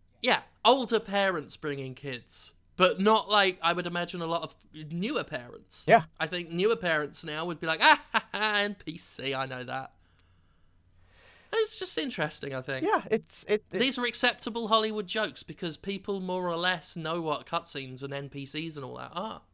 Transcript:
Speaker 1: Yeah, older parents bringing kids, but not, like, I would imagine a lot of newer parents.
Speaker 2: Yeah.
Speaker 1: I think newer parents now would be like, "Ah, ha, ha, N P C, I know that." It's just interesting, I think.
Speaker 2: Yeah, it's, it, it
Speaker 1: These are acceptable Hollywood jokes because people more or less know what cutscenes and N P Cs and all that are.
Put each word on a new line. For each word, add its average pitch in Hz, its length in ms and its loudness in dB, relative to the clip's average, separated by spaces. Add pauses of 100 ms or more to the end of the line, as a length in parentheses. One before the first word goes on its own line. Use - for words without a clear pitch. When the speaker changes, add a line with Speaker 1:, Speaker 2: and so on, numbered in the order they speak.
(220)
Speaker 1:
Yeah, 220 180 2 (240)
older 233 360 6
parents 196 560 0
bringing 139 380 -6
kids, - 600 -10 (220)
but 180 220 4
not, 202 300 6
like, 196 340 4
I 165 120 4
would 175 120 -2
imagine 175 360 -4
a 165 40 -2
lot 165 160 0
of 156 140 -10 (340)
newer 190 320 -2
parents. - 640 -10
Speaker 2:
Yeah. 170 180 8 (140)
Speaker 1:
I 160 80 0
think 175 240 -4
newer 190 260 4
parents 165 480 -2
now 156 200 -4
would 170 160 -4
be 170 60 -4
like, 160 160 2
"Ah, 294 280 8
ha, - 220 2
ha, 208 280 0
N 208 140 0
P 170 220 -10
C, - 380 -6
I 131 100 -2
know 127 200 -8
that." 127 280 -8 (1600)
It's 440 260 0
just - 200 -4
interesting, 160 560 -4
I 131 80 -4
think. 135 220 -4
Speaker 2:
Yeah, 392 260 2
it's, - 340 -4
it, 208 260 0
it - 80 -4
Speaker 1:
These 254 200 2
are 247 80 -2
acceptable 233 600 -2
Hollywood 214 400 2
jokes 196 380 -4
because 165 320 -8
people 196 440 -6
more 185 280 -2
or 170 80 -2
less 175 400 -2
know 165 240 -2
what 147 260 -2
cutscenes 135 560 -6
and 139 100 -8
N 139 180 -6
P 139 160 -10
Cs 156 300 -6
and 139 80 -10
all 123 120 -10
that 127 180 -12
are. 208 280 -8 (120)